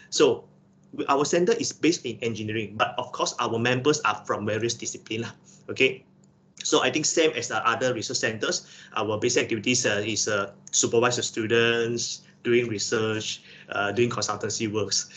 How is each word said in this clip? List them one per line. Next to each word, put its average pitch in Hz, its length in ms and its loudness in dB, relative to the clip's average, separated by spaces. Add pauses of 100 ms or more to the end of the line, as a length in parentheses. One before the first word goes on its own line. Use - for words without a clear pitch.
(100)
So 131 340 4 (480)
we, - 140 -6
our 139 180 2
center 175 280 2
is - 200 -4
based 165 320 0
in 113 180 -8
engineering, 107 540 -4
but 117 220 0
of - 140 -6
course - 260 -2
our 117 180 0
members 127 440 2
are 104 260 0
from 104 200 -2
various 110 280 -2
disciplines, - 520 -8 (440)
okay? 131 340 2 (600)
So - 180 4
I 131 80 2
think 151 160 0
same 160 300 4
as 117 120 -4
the 110 180 -2
other 120 280 2
research 113 240 -4
centers, 110 480 -2 (300)
our 107 200 0
basic 123 280 2
activities, 120 420 0
uh, 104 180 0
is, 107 220 -2
uh, 101 260 -2 (200)
supervise 120 440 4
the 113 60 -2
students, 117 1000 0 (220)
doing 120 240 4
research, 110 720 -2 (280)
uh, 101 200 0
doing 117 200 2
consultancy 107 600 -4
works. 101 460 -2